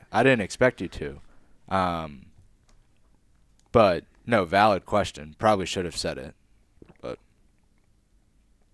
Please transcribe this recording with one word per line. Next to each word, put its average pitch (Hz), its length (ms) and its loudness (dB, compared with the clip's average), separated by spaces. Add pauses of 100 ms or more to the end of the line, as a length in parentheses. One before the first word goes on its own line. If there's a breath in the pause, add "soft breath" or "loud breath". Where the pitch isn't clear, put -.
(120)
I 110 120 2
didn't 127 180 4
expect 123 400 0
you 87 80 -6
to. 73 320 -12 (480)
Um, 85 560 -4 (1500)
but, 98 340 4 (200)
no, 113 200 2
valid 98 400 2
question. 78 520 -4
Probably 104 280 2
should 92 200 -6
have 82 120 -10
said 78 200 -6
it. 67 160 -14 (680)
But - 180 -12 (1500)